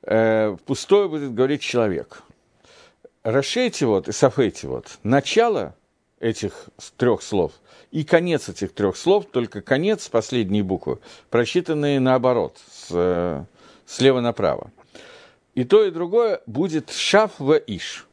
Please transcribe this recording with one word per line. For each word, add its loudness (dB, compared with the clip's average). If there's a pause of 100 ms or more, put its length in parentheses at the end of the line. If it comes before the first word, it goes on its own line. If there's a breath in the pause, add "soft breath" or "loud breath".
Э, 2
пустое 2
будет -6
говорить 0
человек. -2 (1000 soft breath)
Рашейте 0
вот 0
и -6
сафейте 0
вот. -10
Начало 0 (440)
этих -6
с-, -20
трёх 0
слов -2 (380 soft breath)
и -4
конец 0
этих -8
трёх 0
слов, 2
только -4
конец, -2
последние 0
буквы, -4 (300 loud breath)
прочитанные 0
наоборот, 0 (140)
с-, -20
э, -2 (420 soft breath)
слева 2
направо. -2 (840 loud breath)
И -4
то, 4
и -2
другое -2
будет -4
шаф 2
в 2
иш. -6